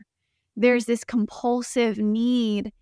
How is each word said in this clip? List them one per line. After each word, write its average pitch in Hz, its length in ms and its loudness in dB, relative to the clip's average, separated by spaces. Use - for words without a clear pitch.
There's 240 300 2
this 233 180 -2
compulsive 240 920 -2
need 214 760 0